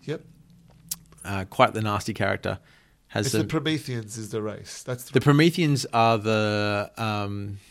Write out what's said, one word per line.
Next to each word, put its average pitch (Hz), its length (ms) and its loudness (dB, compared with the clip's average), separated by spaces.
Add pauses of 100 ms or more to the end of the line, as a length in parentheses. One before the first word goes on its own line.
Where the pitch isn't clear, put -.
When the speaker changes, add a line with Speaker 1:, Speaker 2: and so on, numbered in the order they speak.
Speaker 1:
Yep. 151 160 -8 (1040)
Speaker 2:
Uh, 95 220 -6
quite - 280 4
the 110 80 -4
nasty 104 320 -2
character. 101 460 -4 (500)
Has 107 180 -2
Speaker 1:
It's 123 60 -4
Speaker 2:
some - 80 2
Speaker 1:
the 101 60 -2
Prometheans 131 720 -4
is 107 120 -10
the 113 120 -6
race. 104 420 -10
That's 123 220 -10
the - 80 -12
Speaker 2:
The 127 80 6
Prometheans 147 720 4
are 113 240 4
the, 104 800 0
um, 101 640 -6 (120)